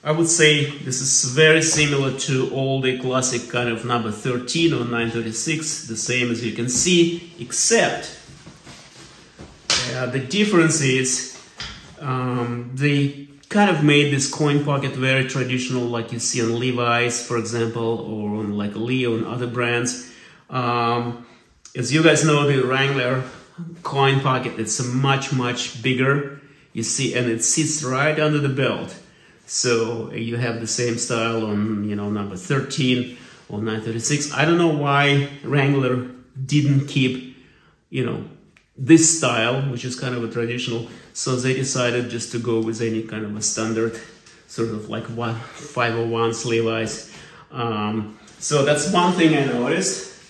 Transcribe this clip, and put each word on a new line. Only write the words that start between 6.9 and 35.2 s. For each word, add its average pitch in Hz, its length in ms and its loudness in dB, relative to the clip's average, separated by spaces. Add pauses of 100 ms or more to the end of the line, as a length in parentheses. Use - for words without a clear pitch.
except, - 800 0 (1800)
uh, 127 100 -4
the 127 140 -4
difference 165 600 2
is, 131 600 0 (580)
um, 123 760 -4
they 143 540 0 (200)
kind 208 220 4
of 151 120 2
made 143 300 6
this 135 180 -2
coin 143 320 2
pocket 135 280 0
very 131 360 0
traditional, 127 580 -2
like 117 260 -4
you 117 80 -6
see 117 240 -2
on 117 160 0
Levi's, 120 680 0
for 120 120 -2
example, 113 680 -2
or 104 280 -4
on, 104 200 -4
like, 104 200 -4
Leo 120 400 0
and 113 100 -2
other 123 220 -6
brands. 120 640 -2 (400)
Um, 120 720 -2 (500)
as 117 160 -2
you 160 120 4
guys 151 200 8
know, 147 220 4
the 131 220 4
Wrangler 131 560 0 (580)
coin 135 380 2
pocket, 123 400 -2
it's 110 200 -4
a 120 40 -2
much, 135 500 0
much 123 480 -4
bigger, 131 600 0 (320)
you 113 100 -6
see, 127 320 -2
and 120 120 0
it 113 140 0
sits - 400 0
right 143 380 0
under 151 180 2
the 139 120 0
belt. 127 500 -2 (480)
So 113 640 0
you 113 240 -4
have 117 240 -2
the 113 80 -6
same 120 300 -2
style 113 480 -2
on, 104 420 0
you 104 80 -2
know, 104 140 -4
number 98 260 -4
thirteen 127 800 -2 (320)
or 104 140 -6
nine 110 200 -4
thirty-six. 113 520 -4
I 139 100 2
don't 170 140 4
know 165 180 4
why 143 540 4 (140)